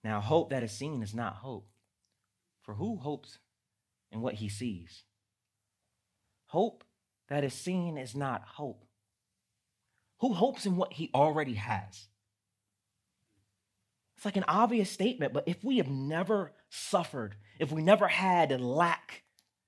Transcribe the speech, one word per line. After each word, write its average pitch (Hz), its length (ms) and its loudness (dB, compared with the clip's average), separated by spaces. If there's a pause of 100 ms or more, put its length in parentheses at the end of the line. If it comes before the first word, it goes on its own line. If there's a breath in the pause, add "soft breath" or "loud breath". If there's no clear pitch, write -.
Now, 107 180 -2
hope 151 300 2
that 131 120 -2
is 107 80 -6
seen 139 320 -6
is 101 100 -8
not 117 240 -6
hope. 120 300 -12 (920)
For 107 140 -14
who 202 200 -6
hopes 147 440 -8 (720)
in 113 120 -8
what 117 140 -4
he 104 120 -6
sees? 101 560 -8 (1400)
Hope 202 400 -2 (420)
that 143 160 -2
is 131 100 -4
seen 175 440 -4
is 127 180 -10
not 135 280 -4
hope. - 420 -12 (1300)
Who 240 140 2
hopes 226 320 0
in 180 120 0
what - 160 -2
he 160 200 -8
already 143 420 2
has? 104 520 -6 (2000)
It's - 80 -20
like 196 140 0
an 190 100 0
obvious 214 420 4
statement, 190 440 0
but 143 120 0
if 175 160 -2
we 254 160 2
have 147 120 2
never 160 640 -2 (160)
suffered, 127 680 -2 (240 soft breath)
if 156 140 -2
we 160 80 0
never 196 260 8
had 170 540 4
lack, 160 600 0 (440)